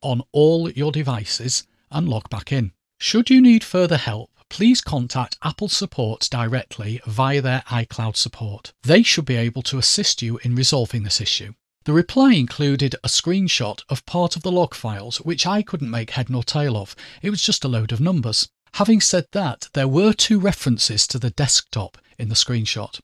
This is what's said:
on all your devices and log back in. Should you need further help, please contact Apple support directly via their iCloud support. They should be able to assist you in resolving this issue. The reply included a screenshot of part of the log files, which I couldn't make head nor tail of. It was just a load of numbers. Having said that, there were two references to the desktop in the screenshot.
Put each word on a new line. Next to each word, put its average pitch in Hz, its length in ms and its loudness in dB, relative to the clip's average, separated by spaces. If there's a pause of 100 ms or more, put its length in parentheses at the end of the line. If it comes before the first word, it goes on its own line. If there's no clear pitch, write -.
on 127 220 -2 (100)
all 165 380 4
your 147 220 -2
devices 127 720 -4 (260)
and 156 180 -2
log 110 220 -4
back - 200 -8
in. 123 220 -2 (260)
Should - 300 0
you 262 140 8
need 233 200 8
further 175 360 2
help, 113 320 -6 (220)
please 233 300 4
contact 127 600 -4
Apple 170 260 -4
support - 600 -4
directly 113 760 -4
via 131 340 0
their 127 280 -2
iCloud 113 480 -4
support. - 640 -6
They 175 200 4
should 170 220 0
be 127 120 -2
able 117 260 -4
to - 160 -4
assist - 420 -2
you 117 240 -4
in 120 100 -2
resolving 123 500 0
this 104 180 -4
issue. 98 320 -4 (300)
The 151 100 0
reply 254 400 4
included 139 680 0
a 123 60 -4
screenshot 165 800 -2
of - 160 -6
part 175 320 -2
of 160 60 -12
the 185 100 -2
log 180 220 2
files, 107 480 -8
which 160 240 -2
I 202 160 0
couldn't 139 280 -6
make 113 200 -4
head 127 180 -4
nor 127 160 -2
tail 143 320 -2
of. 101 180 -8 (280)
It 202 80 -2
was 202 120 -4
just - 220 -2
a 139 40 0
load 113 240 -2
of 113 80 -2
numbers. 143 500 0 (240)
Having 214 260 4
said - 320 2
that, 175 400 -4
there 135 160 0
were 185 240 4
two 214 260 4
references 123 680 0
to - 120 -4
the 117 120 -2
desktop - 680 -2 (220)
in 110 100 -6
the 110 60 -4
screenshot. 113 680 -2